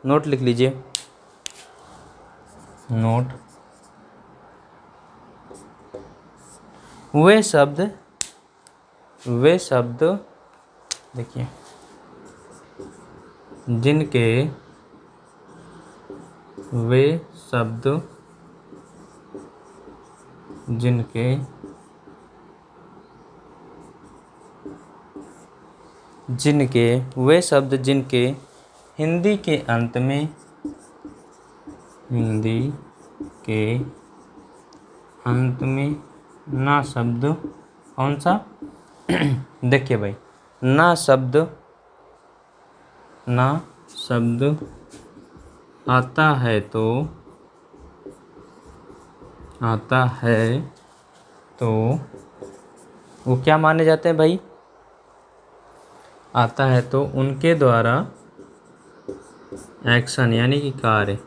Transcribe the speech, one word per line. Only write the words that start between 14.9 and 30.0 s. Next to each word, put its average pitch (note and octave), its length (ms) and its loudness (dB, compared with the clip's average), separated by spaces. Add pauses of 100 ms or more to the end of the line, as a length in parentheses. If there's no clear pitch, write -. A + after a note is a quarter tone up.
वे B2 320 2 (360)
शब्द, A#2 460 -4 (3000)
जिनके, A#2+ 480 -2 (4000)
जिनके, B2+ 600 2 (320)
वे D3+ 240 4
शब्द C3+ 340 2
जिनके B2+ 480 0 (720)
हिंदी F3 400 0
के E3+ 180 -2 (140)
अंत A#2 280 0
में, C#3 320 -2 (1800)